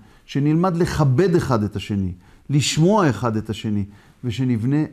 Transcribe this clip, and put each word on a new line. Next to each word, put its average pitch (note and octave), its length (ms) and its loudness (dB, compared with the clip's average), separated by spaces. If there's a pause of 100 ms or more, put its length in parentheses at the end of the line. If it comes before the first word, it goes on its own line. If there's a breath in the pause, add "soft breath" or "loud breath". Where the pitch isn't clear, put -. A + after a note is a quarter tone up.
(260 soft breath)
שנלמד D#3+ 520 0
לכבד D#3 580 2
אחד B2+ 280 0
את G2+ 120 -4
השני, G2 380 -4 (360 soft breath)
לשמוע D#3+ 600 2
אחד A2 260 -2
את A2 140 -4
השני, G#2 360 -4 (380 loud breath)
ושנבנה B2+ 680 -2